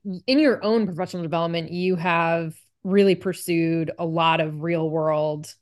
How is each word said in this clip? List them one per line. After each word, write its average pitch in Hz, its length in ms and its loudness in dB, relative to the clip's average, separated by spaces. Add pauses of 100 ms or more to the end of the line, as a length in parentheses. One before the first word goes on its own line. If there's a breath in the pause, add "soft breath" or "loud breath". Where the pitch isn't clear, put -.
(260)
in 262 140 2
your 277 240 2
own 214 240 2
professional 180 340 -6
development, 165 500 -2
you 180 260 0
have 165 580 0 (280)
really 196 320 4
pursued 165 840 0
a 175 60 -2
lot 165 340 2
of 156 220 -4
real-world 156 1000 -2